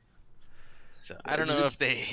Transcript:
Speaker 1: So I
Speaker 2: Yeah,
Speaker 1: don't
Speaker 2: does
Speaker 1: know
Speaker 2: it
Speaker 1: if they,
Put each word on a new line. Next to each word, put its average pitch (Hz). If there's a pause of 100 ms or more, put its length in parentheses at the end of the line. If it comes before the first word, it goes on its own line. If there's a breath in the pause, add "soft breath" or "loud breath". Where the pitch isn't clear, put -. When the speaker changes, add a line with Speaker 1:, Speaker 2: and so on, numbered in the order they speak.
(1000 soft breath)
Speaker 1:
So - (100)
I -
Speaker 2:
Yeah, 151
Speaker 1:
don't 160
Speaker 2:
does 151
Speaker 1:
know 143
Speaker 2:
it 143
Speaker 1:
if -
they, 127